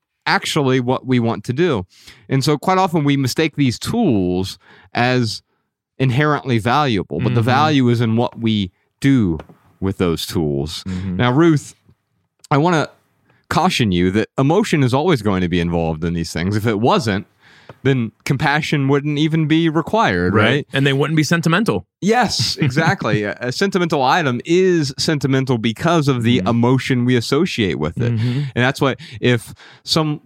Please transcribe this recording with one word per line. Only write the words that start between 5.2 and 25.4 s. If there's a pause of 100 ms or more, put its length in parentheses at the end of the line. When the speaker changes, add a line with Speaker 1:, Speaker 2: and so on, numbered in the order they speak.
Speaker 1:
inherently
valuable,
but
the
Speaker 2:
Mm-hmm.
Speaker 1:
value
is
in
what
we (280)
do (400)
with
those
tools.
Speaker 2:
Mm-hmm.
Speaker 1:
Now,
Ruth, (760)
I
wanna (600)
caution
you
that
emotion
is
always
going
to
be
involved
in
these
things.
If
it
wasn't, (580)
then (140)
compassion
wouldn't
even
be
required,
right?
Speaker 2:
Right.
And
they
wouldn't
be
sentimental. (160)
Speaker 1:
Yes,
Speaker 2:
<laughs>
Speaker 1:
exactly.
A,
a
sentimental
item
is
sentimental